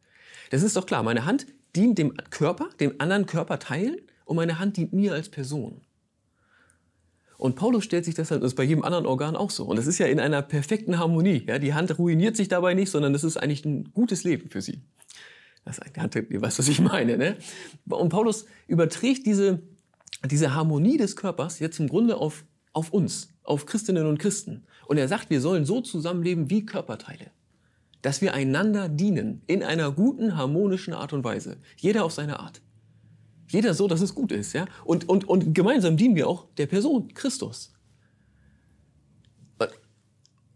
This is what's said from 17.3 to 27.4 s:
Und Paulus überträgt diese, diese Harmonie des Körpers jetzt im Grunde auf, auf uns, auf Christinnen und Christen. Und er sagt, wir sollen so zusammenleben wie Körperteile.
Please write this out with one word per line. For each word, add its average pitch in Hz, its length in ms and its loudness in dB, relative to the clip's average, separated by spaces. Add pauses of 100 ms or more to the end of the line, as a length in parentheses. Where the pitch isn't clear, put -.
Und 170 220 0
Paulus 214 360 0 (200)
überträgt 208 580 0
diese, 196 380 2 (640)
diese 143 260 2
Harmonie 160 440 2
des 294 180 0
Körpers 170 440 -6
jetzt 160 180 -4
im 151 100 -2
Grunde 220 280 2
auf, - 280 -4 (280)
auf 165 200 -4
uns, - 360 -2 (160)
auf 147 200 -2
Christinnen 185 420 0
und 151 120 0
Christen. - 460 -4 (220)
Und 147 120 2
er 131 80 2
sagt, 202 240 -4
wir 143 100 2
sollen 160 240 2
so 202 160 0
zusammenleben 170 720 -2
wie 208 160 0
Körperteile. - 640 -10 (720)